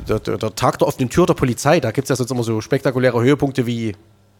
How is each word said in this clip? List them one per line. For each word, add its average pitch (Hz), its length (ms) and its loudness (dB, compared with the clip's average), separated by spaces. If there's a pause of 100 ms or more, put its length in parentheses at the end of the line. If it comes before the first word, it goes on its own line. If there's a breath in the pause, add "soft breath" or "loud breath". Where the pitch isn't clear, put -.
der, 107 120 0
der, 110 180 -4
der 110 160 -4
Tag - 260 0
der 143 100 2
offenen 131 200 -2
Tür 170 160 2
der 165 100 2
Polizei, 139 440 2
da 113 120 -2
gibt's - 180 -2
ja 127 80 0
sonst 127 140 -2
immer 123 120 -2
so 110 160 -2
spektakuläre 127 600 0
Höhepunkte 135 440 2
wie, 113 300 -4 (440)